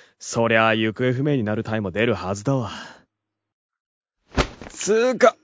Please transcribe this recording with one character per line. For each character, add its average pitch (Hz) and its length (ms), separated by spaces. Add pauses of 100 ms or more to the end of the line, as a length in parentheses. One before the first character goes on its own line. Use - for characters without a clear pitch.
(200)
そ 117 280
り 113 100
ゃ 113 100
あ 110 60
行 110 240
方 127 140
不 127 120
明 147 120
に 120 80
な 107 100
る 110 100
タ 110 140
イ 110 40
も 95 100
出 101 140
る 117 100
は 92 180
ず 101 100
だ 139 120
わ。 117 160 (2000)
つ - 240
ー 240 240
か、 226 260